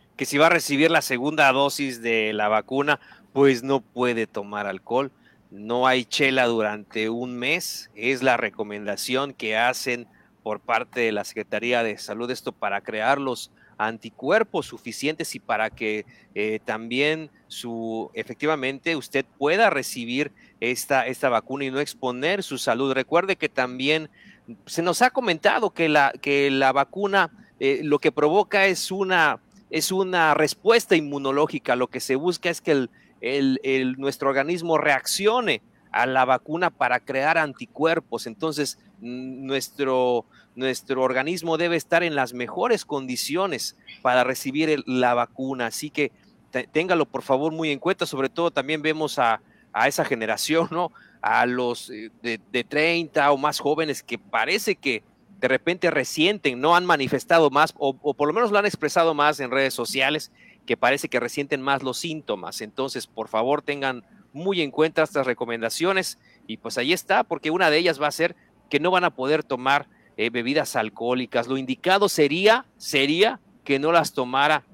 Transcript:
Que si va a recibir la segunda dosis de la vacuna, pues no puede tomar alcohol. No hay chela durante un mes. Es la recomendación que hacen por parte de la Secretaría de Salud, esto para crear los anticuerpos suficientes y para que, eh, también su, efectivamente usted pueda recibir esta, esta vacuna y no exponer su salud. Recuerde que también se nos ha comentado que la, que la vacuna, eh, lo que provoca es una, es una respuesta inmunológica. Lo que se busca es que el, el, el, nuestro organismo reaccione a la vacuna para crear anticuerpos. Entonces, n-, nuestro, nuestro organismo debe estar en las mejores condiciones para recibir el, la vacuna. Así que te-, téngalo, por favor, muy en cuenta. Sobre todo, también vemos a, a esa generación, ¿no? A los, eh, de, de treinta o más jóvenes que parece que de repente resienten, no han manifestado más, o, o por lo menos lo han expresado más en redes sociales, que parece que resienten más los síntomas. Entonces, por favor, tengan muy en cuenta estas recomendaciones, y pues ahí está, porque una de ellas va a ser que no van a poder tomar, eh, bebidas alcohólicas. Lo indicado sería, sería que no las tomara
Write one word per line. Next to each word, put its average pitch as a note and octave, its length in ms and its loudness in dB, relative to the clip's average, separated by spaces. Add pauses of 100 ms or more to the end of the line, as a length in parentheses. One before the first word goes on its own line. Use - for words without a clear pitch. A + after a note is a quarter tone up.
(160)
Que C3+ 80 -6
si C#3+ 140 0
va D#3 80 8
a E3 40 6
recibir D#3+ 420 4
la D3+ 100 4
segunda C#3 480 2
dosis C3+ 500 0
de A2+ 320 0
la G#2+ 140 0
vacuna, C3 540 0 (320)
pues C3 320 4
no C3+ 160 0
puede A#2+ 480 -2
tomar G2+ 400 -8
alcohol. A#2+ 420 -4 (400)
No A#2 380 0
hay B2+ 160 2
chela C3 420 2
durante A2 640 -2
un B2 260 -6
mes. D3 600 -6
Es B2 260 -2
la C3 140 4
recomendación G#2+ 1000 -6
que A2 220 -4
hacen A#2+ 500 -2 (380)
por G#2+ 160 -6
parte A#2+ 400 -4
de A2+ 100 2
la G2+ 140 -4
Secretaría A#2 580 -4
de G#2+ 160 -4
Salud, A#2 320 -8
esto B2 220 -8
para G2+ 300 -6
crear A2+ 360 -2
los C3+ 320 -6 (280)
anticuerpos C3 880 -2
suficientes D3 680 -8
y - 60 -14
para A2 300 -2
que, G#2+ 340 -4 (300)
eh, G#2+ 300 -2
también C3+ 680 -4 (180)
su, A2+ 680 -8
efectivamente C3+ 800 -4
usted C3+ 300 -4 (140)
pueda F#3 320 4
recibir C3 600 -4 (300)
esta, B2 460 0
esta C3 220 -2
vacuna B2+ 360 -2
y C3+ 60 -4
no C3+ 100 -2
exponer C#3+ 640 -4
su - 160 -8
salud. C3 340 0
Recuerde E3+ 440 0
que D3 120 -2
también C3+ 600 -2 (580)
se - 160 -4
nos F3 200 2
ha B3 80 6
comentado G#3 600 2
que E3 180 0
la, D3 320 4
que C#3+ 300 2
la C3+ 200 4
vacuna, F#3 600 0 (260)
eh, C3+ 240 0
lo D3 160 2
que D3+ 140 2
provoca G3 540 2
es F#3+ 260 -2
una, F#3 480 2 (300)
es - 200 -2
una F#3 440 2
respuesta F#3+ 600 4
inmunológica. C#3+ 800 0
Lo B2 140 0
que B2+ 120 -8
se - 140 0
busca E3+ 360 -2
es E3 100 -6
que E3 120 0
el, C3+ 180 2 (300)
el, C3+ 440 0
el, C3 340 0
nuestro C3+ 300 -2
organismo D#3+ 500 0
reaccione F3+ 840 0 (280)
a A#2+ 160 2
la C3 180 4
vacuna D3+ 460 0
para B2 300 0
crear C#3 360 0
anticuerpos. C3+ 880 -2
Entonces, C#3 520 -6 (240)
n-, B2+ 440 -12
nuestro, B2+ 800 0 (300)
nuestro B2+ 480 -2
organismo D#3 560 0
debe E3+ 180 0
estar E3+ 260 2
en D#3+ 120 -2
las B2+ 180 0
mejores F3+ 540 -2
condiciones C#3 880 -4 (240)
para B2 240 4
recibir C#3 460 -2
el, C#3+ 160 0
la B2+ 260 2
vacuna. B2 540 -2
Así C#3+ 240 -8
que C#3+ 200 -2 (400)
te-, B2+ 160 -4
téngalo, E3+ 380 0
por - 160 -6
favor, C#3+ 320 0
muy D#3+ 180 -2
en C#3 80 -2
cuenta. F3 280 -2
Sobre C3+ 240 -2
todo, E3+ 200 0
también D3 300 -2
vemos D#3 380 -2
a, A2+ 240 2 (320)
a A#2 120 2
esa C#3+ 200 0
generación, C3 640 0
¿no? E3+ 220 -4 (280)
A A#2 240 2
los, B2 460 -2
eh, G#2+ 200 -14 (120)
de, A2+ 180 -4 (100)
de A#2+ 140 -2
treinta D#3 640 0
o C#3+ 60 4
más C#3+ 240 -2
jóvenes D3+ 420 -2
que A#2 160 -8
parece E3+ 580 -2
que A#2+ 280 -4 (360)
de B2+ 80 0
repente E3 420 0
resienten, D3 680 0
no D#3 160 4
han F3+ 120 4
manifestado D3 640 4
más, D3 260 4
o, C#3 240 -2
o C#3+ 140 -2
por D3 140 0
lo D3+ 40 0
menos A3 180 0
lo G#3 80 2
han G3+ 80 2
expresado E3 460 2
más D3 280 2
en B2+ 100 -4
redes C3 240 2
sociales, C3+ 560 -2 (340)
que A#2 140 -2
parece C3+ 300 2
que B2 120 0
resienten C#3 400 -4
más C#3 220 0
los C3 160 -4
síntomas. A#2 640 -8
Entonces, B2 460 -8
por A2 200 -10
favor, B2+ 320 0
tengan C3+ 440 -6 (280)
muy F3 300 -2
en C#3 80 -2
cuenta D#3+ 320 0
estas C#3+ 240 -2
recomendaciones, A#2+ 920 -2 (280)
y A2 100 -10
pues A#2 220 -8
ahí C3 140 0
está, F#3 320 2
porque D#3 260 -4
una F3+ 180 2
de D3+ 100 4
ellas E3 220 2
va D3 60 0
a C#3+ 60 0
ser E3+ 220 -2 (360)
que C#3+ 100 2
no F3 100 2
van F3+ 140 4
a D#3+ 100 0
poder D3 280 0
tomar, C3+ 460 0 (280)
eh, A2+ 140 -2
bebidas B2+ 440 -2
alcohólicas. A#2+ 760 -2
Lo C3+ 100 -2
indicado F3+ 500 0
sería, F#3+ 560 4 (140)
sería E3 640 2 (240)
que C#3 140 0
no D#3 140 0
las D#3+ 200 2
tomara C#3 600 0